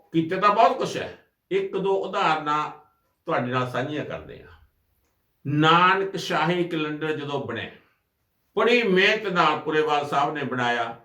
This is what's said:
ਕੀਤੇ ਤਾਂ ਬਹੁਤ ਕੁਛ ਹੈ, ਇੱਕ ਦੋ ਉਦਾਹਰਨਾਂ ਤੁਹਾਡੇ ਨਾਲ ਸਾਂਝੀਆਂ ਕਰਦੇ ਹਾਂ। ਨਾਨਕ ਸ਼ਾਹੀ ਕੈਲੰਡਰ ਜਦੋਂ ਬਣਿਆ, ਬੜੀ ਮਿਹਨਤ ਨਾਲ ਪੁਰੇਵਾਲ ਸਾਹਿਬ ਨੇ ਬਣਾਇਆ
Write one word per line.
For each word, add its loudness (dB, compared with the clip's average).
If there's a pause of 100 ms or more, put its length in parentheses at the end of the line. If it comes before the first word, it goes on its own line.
(120)
ਕੀਤੇ 0
ਤਾਂ 2
ਬਹੁਤ 4
ਕੁਛ -4
ਹੈ, -8 (320)
ਇੱਕ -2
ਦੋ 0
ਉਦਾਹਰਨਾਂ -2 (560)
ਤੁਹਾਡੇ -2
ਨਾਲ -2
ਸਾਂਝੀਆਂ -4
ਕਰਦੇ -12
ਹਾਂ। -20 (880)
ਨਾਨਕ 4
ਸ਼ਾਹੀ 0
ਕੈਲੰਡਰ -4
ਜਦੋਂ -6
ਬਣਿਆ, -8 (840)
ਬੜੀ 4
ਮਿਹਨਤ 2
ਨਾਲ 2
ਪੁਰੇਵਾਲ 0
ਸਾਹਿਬ 0
ਨੇ -6
ਬਣਾਇਆ -2